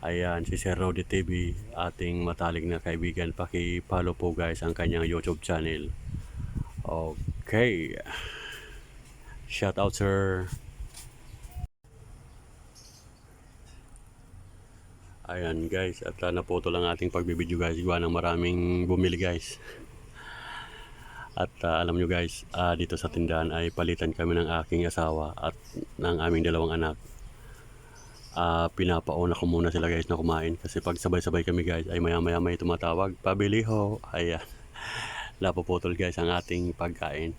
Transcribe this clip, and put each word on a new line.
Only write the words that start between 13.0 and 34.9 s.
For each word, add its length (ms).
Ayan, 400
guys, 400
at, 160
ah, 80
naputol 480
ang 80
ating 240
pagbibideo, 480
guys. 240
Gawa 160
ng 160
maraming 720
bumili, 320
guys. 400
At, 160
ah, 160
alam 160
nyo, 160
guys, 400
ah, 240
dito 240
sa 80
tindahan 480
ay 160
palitan 400
kami 240
ng 160
aking 220
asawa 560
at 160
ng 240
aming 240
dalawang 320
anak. 240
Ah, 320
pinapauna 720
ko 80
muna 240
sila, 160
guys, 240
na 80
kumain 400
kasi 240
pag 160
sabay-sabay 480
kami, 160
guys, 240
ay 160
maya-maya 400
may 160
tumatawag, 640
"Pabili 400
ho." 480
Ayan. 320